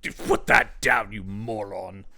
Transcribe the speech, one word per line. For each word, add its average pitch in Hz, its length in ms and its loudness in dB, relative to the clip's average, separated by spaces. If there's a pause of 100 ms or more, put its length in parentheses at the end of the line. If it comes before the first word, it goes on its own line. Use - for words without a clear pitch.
Just - 260 -10
put - 200 2
that - 340 4
down, 120 300 2
you 104 120 -8
moron. 98 800 -8 (120)